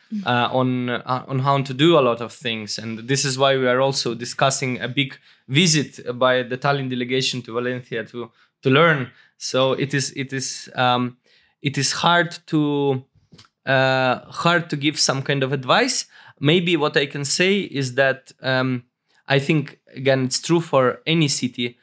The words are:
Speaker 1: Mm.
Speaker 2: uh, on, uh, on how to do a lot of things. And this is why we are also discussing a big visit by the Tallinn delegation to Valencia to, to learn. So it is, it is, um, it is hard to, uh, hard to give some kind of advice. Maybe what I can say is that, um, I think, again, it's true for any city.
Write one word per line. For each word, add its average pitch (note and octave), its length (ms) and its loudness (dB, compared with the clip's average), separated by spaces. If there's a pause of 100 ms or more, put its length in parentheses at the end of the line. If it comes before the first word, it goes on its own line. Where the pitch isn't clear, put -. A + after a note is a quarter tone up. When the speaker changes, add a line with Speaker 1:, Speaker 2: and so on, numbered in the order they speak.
(120)
Speaker 1:
Mm. G#3 140 -8
Speaker 2:
uh, A#2+ 260 0
on, B2+ 380 0
uh, B2+ 380 -4
on C3+ 100 -4
how C#3 240 2
to C3+ 100 -8
do D#3 240 4
a C#3+ 60 6
lot A#2+ 180 2
of A2+ 140 -10
things. A2 460 -8
And A2+ 280 -10
this C#3 160 0
is C3 140 -2
why C3+ 200 4
we C3 100 0
are B2 120 4
also C3+ 360 0
discussing B2+ 680 -2
a A#2+ 60 -6
big C3+ 280 -4 (320)
visit C#3+ 680 0
by B2+ 240 2
the B2 160 -6
Tallinn C#3 320 -2
delegation B2+ 540 -4
to A2 100 -12
Valencia B2 520 -6
to, A#2 260 -14 (320)
to C3+ 80 2
learn. D3 400 4 (260)
So C3 360 0
it C3+ 200 -2
is, C#3 220 -2
it C3+ 180 -8
is, - 400 -8
um, B2 440 0 (440)
it C#3+ 160 -4
is C#3 140 0
hard E3+ 560 2
to, C#3+ 560 0 (640)
uh, C3 520 2 (120)
hard E3+ 400 0
to D#3 40 -2
give C#3+ 240 -2
some C3+ 220 0
kind C#3 220 -2
of C3 100 -2
advice. D#3+ 540 0 (320)
Maybe E3+ 360 2
what D3+ 220 0
I C#3+ 80 2
can C#3+ 180 -8
say F#3+ 360 2
is C3+ 340 -4
that, C3+ 380 0 (100)
um, B2+ 440 -2 (420)
I C#3 100 4
think, C#3+ 420 0 (160)
again, C3+ 300 2
it's - 160 -2
true E3 200 2
for C3 440 2
any D#3+ 220 2
city. B2 560 -4